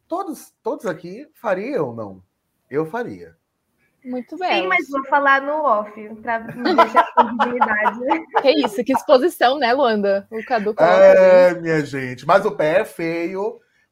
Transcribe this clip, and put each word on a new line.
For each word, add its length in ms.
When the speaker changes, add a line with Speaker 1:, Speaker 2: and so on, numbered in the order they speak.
Speaker 1:
Todos, 440
todos 240
aqui 480
fariam 540
ou 80
não? 280
Eu 160
faria. 500
Speaker 2:
Muito 320
Speaker 3:
Sim, 60
Speaker 2:
belos. 240
Speaker 3:
mas 220
vou 160
falar 360
no 220
off, 280
pra 180
me 360
deixar 380
com 100
dignidade. 600
Speaker 2:
<laughs> 420
Que 100
isso, 180
que 100
exposição, 640
né, 160
Luanda? 560
O 160
Cadu 280
coloca 200
Speaker 1:
É, 580
Speaker 2:
ali. 100
Speaker 1:
minha 240
gente. 400
Mas 200
o 60
pé 300
é 40
feio, 760